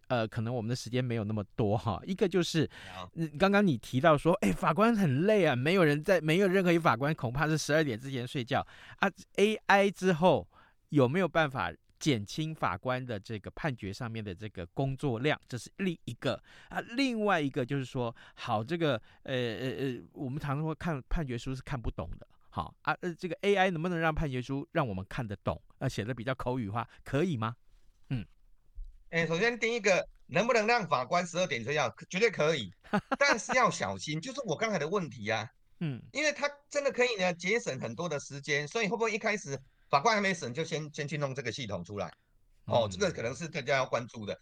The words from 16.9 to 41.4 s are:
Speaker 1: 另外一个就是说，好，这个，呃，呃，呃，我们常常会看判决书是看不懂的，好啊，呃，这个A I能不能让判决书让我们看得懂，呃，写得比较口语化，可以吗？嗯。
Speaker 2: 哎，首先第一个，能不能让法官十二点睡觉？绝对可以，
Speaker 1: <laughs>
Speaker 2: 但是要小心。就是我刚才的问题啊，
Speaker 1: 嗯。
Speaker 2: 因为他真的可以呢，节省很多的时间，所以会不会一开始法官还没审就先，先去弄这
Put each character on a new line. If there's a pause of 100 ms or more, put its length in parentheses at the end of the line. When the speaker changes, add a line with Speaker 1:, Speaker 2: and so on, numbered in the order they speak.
Speaker 1:
另
外
一
个
就
是
说， (180)
好，
这
个， (220)
呃，
呃，
呃， (120)
我
们
常
常
会
看
判
决
书
是
看
不
懂
的， (220)
好
啊，
呃，
这
个
A
I
能
不
能
让
判
决
书
让
我
们
看
得
懂， (160)
呃，
写
得
比
较
口
语
化， (140)
可
以
吗？ (540)
嗯。 (840)
Speaker 2:
哎，
首
先
第
一
个， (180)
能
不
能
让
法
官
十
二
点
睡
觉？ (160)
绝
对
可
以， (180)
Speaker 1:
<laughs>
Speaker 2:
但
是
要
小
心。
就
是
我
刚
才
的
问
题
啊， (340)
Speaker 1:
嗯。 (120)
Speaker 2:
因
为
他 (180)
真
的
可
以
呢，
节
省
很
多
的
时
间，
所
以
会
不
会
一
开
始 (300)
法
官
还
没
审
就
先，
先
去
弄
这